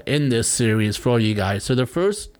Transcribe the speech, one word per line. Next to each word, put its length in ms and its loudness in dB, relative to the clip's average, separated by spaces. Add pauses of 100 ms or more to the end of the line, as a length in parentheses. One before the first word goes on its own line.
in 240 0
this 180 0
series 520 0
for 200 2
you 160 2
guys. 300 -2
So 100 0
the 120 2
first, 540 -2